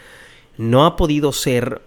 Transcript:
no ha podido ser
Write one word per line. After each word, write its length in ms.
no 300
ha 100
podido 360
ser 540